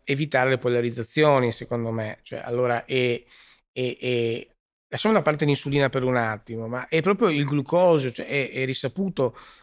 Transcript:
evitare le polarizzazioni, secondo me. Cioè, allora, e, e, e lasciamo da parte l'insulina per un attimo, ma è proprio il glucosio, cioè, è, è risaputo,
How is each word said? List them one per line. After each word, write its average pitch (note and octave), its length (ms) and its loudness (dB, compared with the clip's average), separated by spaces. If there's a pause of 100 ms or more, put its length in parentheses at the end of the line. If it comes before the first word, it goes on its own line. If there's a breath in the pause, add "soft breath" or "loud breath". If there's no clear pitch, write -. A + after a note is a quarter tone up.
evitare C3+ 440 0
le C3 80 2
polarizzazioni, A#2+ 920 2
secondo A#2 400 -6
me. A2 300 -6
Cioè, - 240 -12
allora, A#2+ 400 -2
e, B2 400 0 (480 soft breath)
e, B2+ 260 -4
e A#2+ 500 -2 (380)
lasciamo G#3+ 280 0
da F#3+ 60 4
parte D3+ 240 0
l'insulina C#3 440 2
per C3 140 -2
un B2+ 120 2
attimo, A2+ 520 -4
ma B2 200 -8
è D#3+ 140 2
proprio F#3+ 280 2
il D3 160 2
glucosio, D3 640 2
cioè, F2 140 -10
è, C3 260 -4
è C3 140 -4
risaputo, C3+ 720 -2 (260 loud breath)